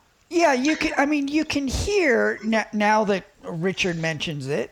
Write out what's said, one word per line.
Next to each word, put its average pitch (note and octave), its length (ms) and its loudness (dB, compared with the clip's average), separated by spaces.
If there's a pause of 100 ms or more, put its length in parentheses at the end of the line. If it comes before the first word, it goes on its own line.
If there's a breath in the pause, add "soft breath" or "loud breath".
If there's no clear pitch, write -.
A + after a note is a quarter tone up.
(300)
Yeah, E4 240 4
you C#4 240 0
can, - 200 -2
I C#4+ 80 2
mean, C#4+ 220 0
you D4+ 180 -2
can C#4 220 -4
hear, A#3 760 2
n-, A3 300 0
now G#3+ 320 2
that G3 200 -2 (180)
Richard F3+ 540 -2
mentions D#3+ 500 -4
it, D3+ 240 -4